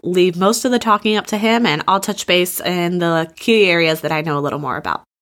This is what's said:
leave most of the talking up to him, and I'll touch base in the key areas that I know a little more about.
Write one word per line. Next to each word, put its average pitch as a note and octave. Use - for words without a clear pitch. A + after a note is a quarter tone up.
leave F3+
most G3+
of B3
the A#3+
talking G#3+
up G3+
to G#3+
him, A3+
and D3+
I'll G3
touch G3
base F3+
in F3
the E3
key A3
areas E3
that D3+
I D#3
know D3+
a -
little C#3+
more B2+
about. -